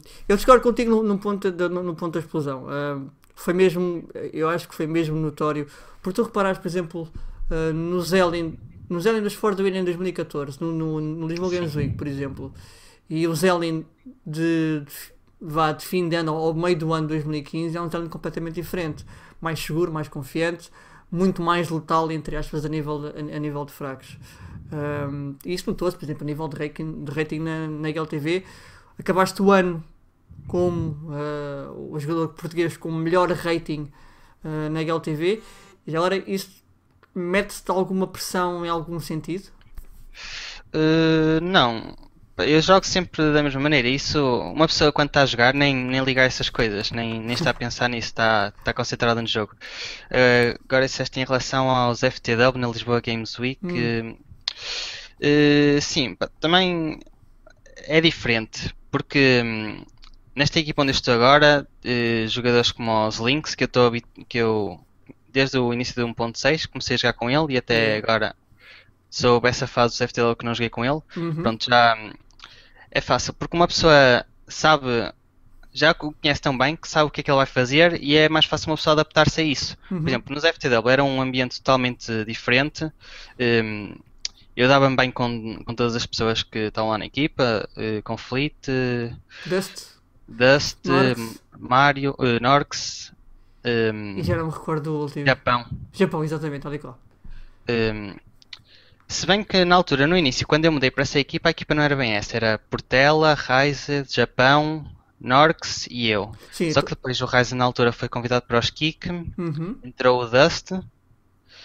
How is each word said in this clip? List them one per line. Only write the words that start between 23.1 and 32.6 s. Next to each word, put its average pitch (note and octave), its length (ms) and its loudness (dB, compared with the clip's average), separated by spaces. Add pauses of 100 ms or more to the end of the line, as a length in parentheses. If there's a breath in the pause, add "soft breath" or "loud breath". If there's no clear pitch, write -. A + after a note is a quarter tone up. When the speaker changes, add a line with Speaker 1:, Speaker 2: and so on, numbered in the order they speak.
Speaker 1:
a, D3+ 40 -8
a - 20 -6
nível D3 260 -6
de C#3 60 -16
fracos. C3+ 460 -12 (540 loud breath)
Ahm, C#3+ 640 -6 (100)
isso F3+ 240 -6
notou-se, F3+ 280 -2
por - 80 -14
exemplo, D3 180 -8
a - 20 -6
nível D3+ 240 -6
de D3+ 80 -12
rating, D3+ 480 -8
de C#3+ 60 -8
rating D#3 280 -4
na, D#3+ 280 -6
na D#3 240 -6
G D3+ 80 -4
L D#3 80 -4
T D#3 120 -6
V. E3+ 240 -2 (560 loud breath)
Acabaste F#3 420 0
o G3 100 6
ano F3+ 320 4 (640)
como, E3+ 500 -2 (160)
ah, C#3+ 600 -8
o C#3+ 260 -10
jogador D#3+ 300 -2
português E3 480 -6